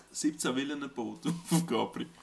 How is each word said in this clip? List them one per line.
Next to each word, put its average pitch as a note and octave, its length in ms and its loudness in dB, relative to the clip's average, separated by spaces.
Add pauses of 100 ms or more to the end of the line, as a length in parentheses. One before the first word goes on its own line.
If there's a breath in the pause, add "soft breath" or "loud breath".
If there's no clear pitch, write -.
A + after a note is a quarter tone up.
(120)
siebzehn D3+ 420 2
Villen C#3+ 280 0
gebaut A2+ 440 -6
<laughs> - 260 -2
auf E3+ 140 4
Capri. - 420 0 (160 loud breath)